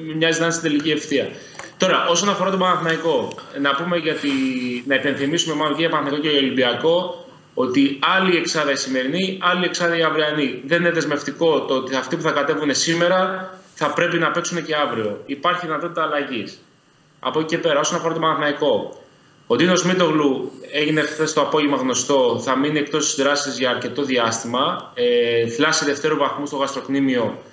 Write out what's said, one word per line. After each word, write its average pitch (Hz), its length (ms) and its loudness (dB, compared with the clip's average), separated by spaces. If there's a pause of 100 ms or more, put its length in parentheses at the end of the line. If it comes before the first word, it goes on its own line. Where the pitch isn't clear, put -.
(160)
μοιάζει 160 220 2
να 165 60 2
είναι 165 100 0
στην 165 160 -2
τελική 147 200 0
ευθεία. 143 380 0 (480)
Τώρα, 170 320 2
όσον 180 200 2
αφορά 190 220 0
τον 185 80 0
Παναθηναϊκό, 165 760 0 (280)
να 139 140 2
πούμε 175 220 -2
για 160 180 0
τη, 147 140 -2 (580)
να 135 80 2
υπενθυμίσουμε 143 600 0
μάλλον 151 200 0
και 147 60 -4
για 165 80 2
Παναθηναϊκό 147 380 -2
και 151 60 0
για 139 80 4
Ολυμπιακό, 135 840 0 (300)
ότι 135 440 2 (180)
άλλη 190 200 4
εξάδα 151 340 0
η 135 60 2
σημερινή, 139 680 -2
άλλη 180 220 2
εξάδα 170 320 0
η 165 60 2
αυριανή. 151 640 0
Δεν 170 140 2
είναι 220 100 2
δεσμευτικό 160 680 0
το - 140 -2
ότι 131 220 -2
αυτοί 131 200 -4
που 156 60 -4
θα 156 80 2
κατέβουν 143 440 0
σήμερα 185 760 0 (240)
θα 147 180 -2
πρέπει 165 260 0
να 165 120 2
παίξουν 165 340 -4
και 151 100 -4
αύριο. 113 520 -2
Υπάρχει 165 400 -2
δυνατότητα 160 360 -4
αλλαγής. 131 560 -4 (640)
Από 135 180 -2
εκεί 156 100 -2
και 165 100 -2
πέρα, 156 220 2
όσον 170 160 0
αφορά 160 160 -2
τον 165 100 -2
Παναθηναϊκό, 147 800 0 (440)
ο 120 100 2
Ντίνος 175 280 4
Μίτογλου 156 680 2 (200)
έγινε 151 280 2
χθες 151 320 -2
το 151 80 2
απόγευμα 143 360 2
γνωστό, 127 680 2
θα 131 120 2
μείνει 151 220 2
εκτός 147 360 0
της 135 100 0
δράσης 139 340 0
για 127 120 2
αρκετό 123 320 -4
διάστημα. 123 920 -2
Ε, 120 540 2
θλάση 151 360 2
δευτέρου 147 320 0
βαθμού 143 300 -2
στο 143 100 -8
γαστροκνήμιο, 135 840 0 (140)